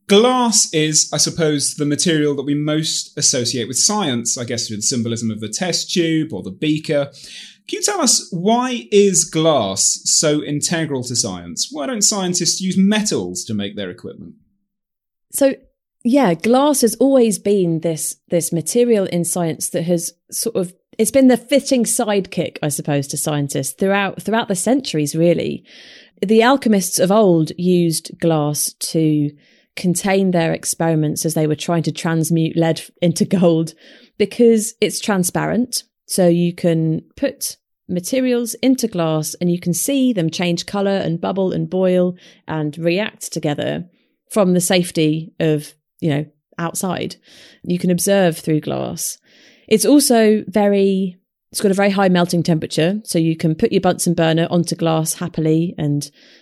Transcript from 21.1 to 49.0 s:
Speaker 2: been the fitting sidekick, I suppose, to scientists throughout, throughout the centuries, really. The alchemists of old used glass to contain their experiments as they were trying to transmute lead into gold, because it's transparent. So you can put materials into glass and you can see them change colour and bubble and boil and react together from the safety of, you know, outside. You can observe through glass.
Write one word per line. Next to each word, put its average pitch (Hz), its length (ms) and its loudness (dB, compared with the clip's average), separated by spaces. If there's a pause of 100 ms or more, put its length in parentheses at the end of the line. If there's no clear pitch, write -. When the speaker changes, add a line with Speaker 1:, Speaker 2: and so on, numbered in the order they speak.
Speaker 2:
been 269 180 6
the 247 80 6
fitting 247 480 0
sidekick, 208 760 -2
I 151 60 -2
suppose, 143 400 -2
to 151 100 -8
scientists 143 540 -4
throughout, 196 500 -2
throughout 226 280 -2
the 196 60 0
centuries, 165 600 -2
really. - 480 0 (580)
The 220 220 4
alchemists 226 560 2
of 180 100 2
old 180 480 4
used 175 600 0
glass 151 540 0
to 151 580 0 (440)
contain 190 560 0
their 165 220 0
experiments 160 720 -2
as 160 80 0
they 156 140 0
were 151 80 0
trying 165 280 -2
to 156 80 -2
transmute 160 640 -2
lead 165 240 0 (200)
into 175 240 2
gold, 170 480 2 (440)
because 214 640 2
it's - 180 -2
transparent. 180 840 -2 (220)
So 180 220 2
you 175 260 2
can 165 480 0 (140)
put - 420 -6 (300)
materials 240 680 -2
into 254 320 0
glass 160 480 -2
and 175 160 0
you 175 80 0
can 175 140 -2
see 262 400 0
them 165 160 2
change 175 360 -2
colour 196 320 0
and 165 240 -2
bubble 190 300 0
and 160 180 -2
boil 180 460 2 (320)
and 156 300 -4
react 170 540 -2
together 147 540 -4 (440)
from 185 240 2
the 180 80 4
safety 165 760 0
of, 151 340 -2 (260)
you 170 100 -2
know, 147 160 -2 (320)
outside. 175 580 -6 (480)
You 175 160 -2
can 180 120 2
observe 180 460 2
through 156 240 0
glass. 135 560 -6 (500)